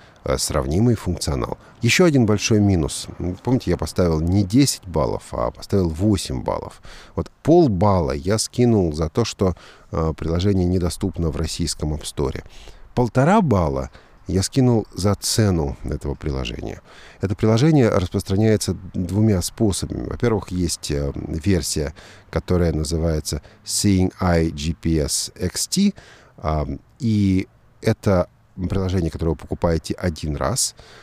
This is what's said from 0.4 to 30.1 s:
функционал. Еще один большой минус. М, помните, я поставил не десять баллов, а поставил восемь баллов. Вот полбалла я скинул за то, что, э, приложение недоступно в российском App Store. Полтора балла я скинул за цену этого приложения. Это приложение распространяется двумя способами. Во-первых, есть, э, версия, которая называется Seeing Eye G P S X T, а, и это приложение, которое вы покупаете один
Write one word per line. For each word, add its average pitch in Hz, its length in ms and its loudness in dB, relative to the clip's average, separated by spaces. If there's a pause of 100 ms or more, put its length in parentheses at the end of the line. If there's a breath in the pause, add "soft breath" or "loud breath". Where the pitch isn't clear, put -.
функционал. 73 640 -4 (240 loud breath)
Еще 143 220 4
один 139 200 6
большой 104 340 2
минус. 92 480 2 (120)
М, 87 240 -4
помните, 120 260 0
я 85 80 2
поставил 80 440 0
не 92 220 2
десять 113 440 2
баллов, 67 440 -2
а 58 200 -2
поставил 92 380 0
восемь 82 520 0
баллов. - 400 -8 (340 loud breath)
Вот 85 140 -6 (140)
полбалла 101 680 4
я 90 260 -2
скинул 107 540 2
за 78 160 -2
то, 120 160 0
что, 95 300 0 (360 loud breath)
э, 80 260 0
приложение 90 480 0
недоступно 87 640 -2
в 71 60 -4
российском 80 580 -4
App 73 100 -8
Store. - 400 -6 (520 loud breath)
Полтора 135 460 2
балла 82 480 2 (380 soft breath)
я 92 160 0
скинул 123 500 2
за 98 220 0
цену 85 680 0
этого 71 300 -6
приложения. 62 680 -8 (380 loud breath)
Это 95 160 -2
приложение 117 540 4
распространяется 98 880 0 (160)
двумя 95 480 2
способами. 87 680 -2
Во-первых, 113 420 -2
есть, 87 420 -4
э, 71 240 -2
версия, 78 760 -2 (360 loud breath)
которая 87 420 0
называется 78 680 -2 (240 loud breath)
Seeing 92 560 0
Eye 85 300 2
G 73 280 -6
P 80 200 0
S - 360 -4
X - 320 -6
T, 196 260 0 (440 loud breath)
а, 76 300 -2 (320)
и 101 480 2 (340)
это 98 480 0 (260)
приложение, 90 540 -2
которое 82 220 -2
вы 78 40 0
покупаете - 600 -2
один 78 400 -4